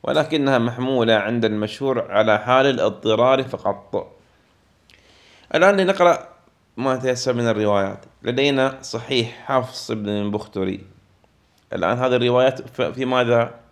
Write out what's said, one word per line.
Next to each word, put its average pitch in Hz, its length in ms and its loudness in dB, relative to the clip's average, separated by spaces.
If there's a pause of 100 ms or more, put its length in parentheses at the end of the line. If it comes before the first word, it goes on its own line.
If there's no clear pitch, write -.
ولكنها 143 560 0
محمولة 120 560 0
عند 110 300 0
المشهور 107 680 -2
على 107 260 4
حال 127 280 4
الاضطرار 120 760 2
فقط." - 760 -8 (1400)
الآن 196 220 4
لنقرأ 180 520 2 (480)
ما 131 200 0
تيسر 127 360 -2
من 120 160 0
الروايات. 101 560 0 (180)
لدينا 135 600 0
صحيح 120 600 -4
حفص 123 480 -4
بن 107 160 -4
البختري. 104 720 -4 (920)
الآن 98 260 -2
هذه 127 180 0
الروايات 123 520 2
ف-، - 140 -6
في 131 220 -4
ماذا؟ 120 500 2 (180)